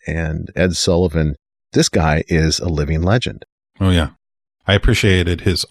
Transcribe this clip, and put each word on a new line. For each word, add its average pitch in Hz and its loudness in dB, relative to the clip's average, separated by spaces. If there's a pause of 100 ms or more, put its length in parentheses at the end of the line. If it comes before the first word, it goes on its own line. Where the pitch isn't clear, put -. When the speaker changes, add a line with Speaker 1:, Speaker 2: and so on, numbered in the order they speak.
Speaker 1:
and 80 -6
Ed 90 0
Sullivan, 82 0 (380)
this 165 2
guy 80 0
is 80 0
a - -6
living 78 -2
legend. 104 -2 (340)
Speaker 2:
Oh, 95 2
yeah. 82 2 (580)
I 95 2
appreciated 92 2
his 92 -2